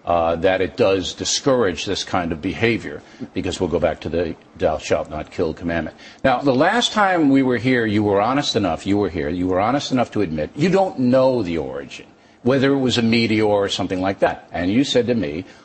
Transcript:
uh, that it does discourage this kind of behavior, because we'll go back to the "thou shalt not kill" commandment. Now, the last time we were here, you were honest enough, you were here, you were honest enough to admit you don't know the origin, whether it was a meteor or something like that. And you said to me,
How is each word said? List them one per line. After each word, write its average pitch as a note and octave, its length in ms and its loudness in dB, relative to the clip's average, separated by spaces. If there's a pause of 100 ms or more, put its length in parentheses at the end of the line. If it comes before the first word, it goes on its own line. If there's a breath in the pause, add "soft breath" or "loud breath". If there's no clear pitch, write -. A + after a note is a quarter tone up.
uh, E2+ 300 2
that F#2 260 2
it F2 160 -4
does F#2+ 360 2
discourage G#2 720 -2
this F#2+ 180 -4
kind F2 300 -2
of D#2 80 -10
behavior, F#2 600 -2 (320 loud breath)
because G2+ 260 -6
we'll F2+ 100 0
go D#2+ 100 0
back D#2 220 0
to F2 80 -8
the D#2+ 260 -4 (220)
"thou D#2+ 200 0
shalt D#2 320 -4
not D#2 220 -10
kill" E2 220 -2
commandment. E2 420 -4 (280 loud breath)
Now, B2+ 180 4
the C3+ 120 2
last F#3+ 380 2
time F#3 380 2
we C3+ 120 4
were B2+ 160 2
here, A#2+ 280 0
you G#2+ 180 2
were G2+ 180 2
honest C3+ 360 0
enough, F2 280 -2
you G2 120 2
were G2+ 120 2
here, D#2 200 -4
you F2+ 180 -2
were F#2 140 2
honest C3 320 -2
enough B2 180 0
to G#2+ 100 -2
admit D#2 340 -4
you D#3+ 140 0
don't F#3+ 300 0
know C3 420 4
the E2+ 160 -4
origin, C2+ 500 -8 (340 soft breath)
whether C3+ 320 4
it C#3 60 0
was B2 180 0
a B2 40 2
meteor A2+ 440 2
or G2+ 240 2
something F#2 320 -4
like G2 180 -2
that. - 320 -2
And F2 200 -2
you B2 120 4
said B2 240 2
to B2 80 0
me, E2 300 -4 (200 loud breath)